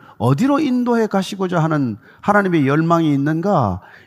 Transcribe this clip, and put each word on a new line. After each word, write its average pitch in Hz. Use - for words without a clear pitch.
어디로 190
인도해 247
가시고자 185
하는 143
하나님의 190
열망이 165
있는가, 143